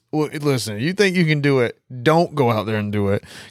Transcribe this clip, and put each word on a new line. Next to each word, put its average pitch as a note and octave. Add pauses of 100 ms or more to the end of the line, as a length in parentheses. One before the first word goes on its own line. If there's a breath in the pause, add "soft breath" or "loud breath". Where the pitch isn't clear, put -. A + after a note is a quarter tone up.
(120)
w-, D3+
listen, A2+
you D#3
think G3
you F3+
can D#3
do C#3
it, A#2+ (240)
don't D#3+
go C3+
out G#2+
there G#2+
and G#2
do G2+
it, G2+ (280 loud breath)